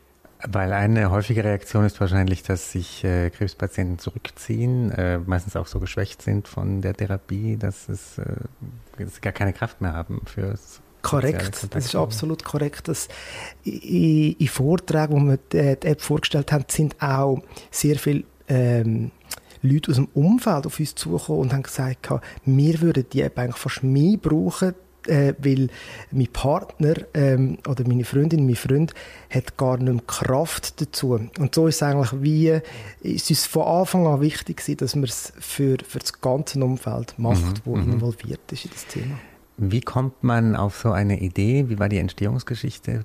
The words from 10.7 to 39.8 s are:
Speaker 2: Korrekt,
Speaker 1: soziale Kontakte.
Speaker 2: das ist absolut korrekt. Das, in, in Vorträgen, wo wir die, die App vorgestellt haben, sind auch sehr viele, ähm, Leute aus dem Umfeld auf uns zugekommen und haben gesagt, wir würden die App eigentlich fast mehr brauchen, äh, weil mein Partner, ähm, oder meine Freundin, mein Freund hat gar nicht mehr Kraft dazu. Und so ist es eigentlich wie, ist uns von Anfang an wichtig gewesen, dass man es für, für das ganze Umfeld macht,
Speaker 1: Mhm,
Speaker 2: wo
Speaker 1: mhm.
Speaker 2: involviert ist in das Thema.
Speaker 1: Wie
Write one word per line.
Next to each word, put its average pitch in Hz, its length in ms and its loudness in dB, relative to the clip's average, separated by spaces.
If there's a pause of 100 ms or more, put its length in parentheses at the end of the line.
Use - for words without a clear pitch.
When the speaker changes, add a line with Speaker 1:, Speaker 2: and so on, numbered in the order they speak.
Speaker 2:
Korrekt, - 300 0
Speaker 1:
soziale 95 180 -4
Kontakte. - 180 -8
Speaker 2:
das 127 180 -4
ist - 80 -4
absolut 156 500 -2
korrekt. 147 440 -4
Das, - 200 -6 (560)
in, 156 680 2
in 147 160 0
Vorträgen, 151 640 0
wo 143 60 6
wir 139 180 4 (140)
die, 139 260 4
die - 80 -8
App 151 140 0
vorgestellt 147 520 -2
haben, 143 160 2
sind 151 340 0
auch 135 400 2 (280)
sehr 147 280 2
viele, 147 260 0 (240)
ähm, 117 640 2 (520)
Leute 143 280 2
aus 127 60 2
dem 139 180 2
Umfeld 175 500 4
auf 156 160 -6
uns 147 140 -4
zugekommen 160 480 -2
und 127 100 0
haben 139 100 0
gesagt, - 460 -6 (380)
wir 147 340 4
würden 156 320 2
die 131 80 0
App 139 180 -2
eigentlich 123 200 -4
fast - 240 -6
mehr 143 340 4
brauchen, 175 580 0 (320)
äh, 143 320 4
weil 135 300 2 (420)
mein 131 180 2
Partner, 151 640 0 (200)
ähm, 135 520 2
oder 123 200 -2
meine 123 180 2
Freundin, 147 420 2
mein 123 100 2
Freund 147 380 0 (360)
hat - 260 -4
gar 127 200 2
nicht 127 160 2
mehr 120 140 0
Kraft - 720 -2
dazu. 127 380 -2 (200)
Und 139 160 0
so 165 120 6
ist 156 100 2
es - 60 -4
eigentlich 139 400 0
wie, 156 380 4 (420)
ist - 280 -2
uns - 160 0
von 160 160 0
Anfang 175 440 2
an 143 140 4
wichtig - 380 -2
gewesen, 147 200 -4
dass 131 160 -2
man 143 100 0
es - 340 -6
für, 135 380 0 (100)
für - 120 -10
das - 220 -10
ganze 135 420 0
Umfeld 120 560 -2
macht, 117 220 2
Speaker 1:
Mhm, 95 240 0
Speaker 2:
wo 123 120 -2
Speaker 1:
mhm. 117 160 2
Speaker 2:
involviert - 600 -4
ist - 120 -10
in 180 80 -16
das - 140 -16
Thema. 131 320 -8 (380)
Speaker 1:
Wie 107 240 0